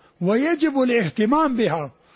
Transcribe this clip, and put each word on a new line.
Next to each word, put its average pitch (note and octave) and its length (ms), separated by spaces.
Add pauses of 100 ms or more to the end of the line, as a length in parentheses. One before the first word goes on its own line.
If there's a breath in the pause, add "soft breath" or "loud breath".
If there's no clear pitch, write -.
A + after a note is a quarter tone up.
(220 soft breath)
ويجب C#4 600
الاهتمام A#3+ 720
بها، D#3+ 360 (240 soft breath)